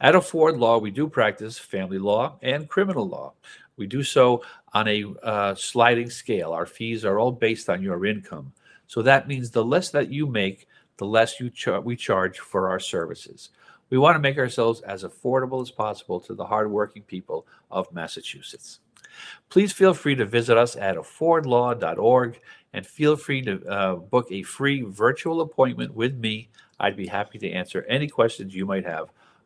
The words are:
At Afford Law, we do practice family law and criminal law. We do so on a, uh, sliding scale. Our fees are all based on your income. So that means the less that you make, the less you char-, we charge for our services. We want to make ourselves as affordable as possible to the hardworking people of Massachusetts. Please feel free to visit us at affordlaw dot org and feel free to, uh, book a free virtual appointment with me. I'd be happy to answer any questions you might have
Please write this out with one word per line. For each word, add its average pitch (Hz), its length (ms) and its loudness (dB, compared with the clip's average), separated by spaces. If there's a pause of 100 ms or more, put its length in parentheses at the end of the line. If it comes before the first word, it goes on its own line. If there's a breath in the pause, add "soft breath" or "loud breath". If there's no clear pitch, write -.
At 139 140 8
Afford 160 420 4
Law, 117 220 4
we 107 120 -6
do 139 160 -4
practice 110 500 -2
family 95 420 -6
law 110 420 0
and 143 260 -4
criminal 180 400 -2
law. 69 260 -12 (440 loud breath)
We 101 100 -8
do 127 160 -4
so 123 400 4 (300 loud breath)
on 107 140 2
a, 104 180 0 (180)
uh, 101 320 0
sliding 120 540 2
scale. 90 420 -4
Our 82 140 -4
fees 113 400 -8
are 101 140 0
all 123 120 2
based 113 380 -2
on 92 120 -2
your 92 240 -4
income. 90 460 -6 (340 soft breath)
So - 180 -6
that 135 260 4
means 131 200 -6
the 117 140 0
less 151 280 0
that 147 200 -2
you 143 160 -4
make, 98 400 -4 (300 soft breath)
the 101 80 -8
less 113 340 2
you 123 100 -8
char-, - 300 -4
we 120 160 -4
charge 95 440 -2
for 95 300 -2
our 92 120 -2
services. - 680 -8 (400 soft breath)
We 131 80 2
want 151 180 8
to 156 40 0
make 139 200 0
ourselves 117 420 0
as 98 220 -10
affordable 131 580 -2
as 120 80 -10
possible 104 520 -6
to - 120 -14
the 98 120 -10
hardworking 107 580 -2
people - 420 -10 (240 soft breath)
of 92 240 -4
Massachusetts. - 840 -14 (680 loud breath)
Please 202 220 4
feel 190 220 6
free 143 220 0
to 123 100 0
visit 117 320 4
us 120 180 4
at 98 200 -2
affordlaw 123 840 2
dot 85 200 -2
org 120 400 4 (340 loud breath)
and 95 120 -8
feel 151 300 2
free 143 280 -4
to, 98 240 -6
uh, 98 280 0
book 113 360 0
a 95 100 -6
free 139 400 -2
virtual 120 600 0
appointment 123 520 -2
with 123 240 -2
me. 110 320 -6 (300 soft breath)
I'd 101 180 -2
be 95 100 -8
happy 101 320 -6
to 101 120 -8
answer 90 360 -6
any 139 200 -2
questions 101 480 -2
you 95 100 -6
might 98 200 -4
have 80 260 -8 (340 soft breath)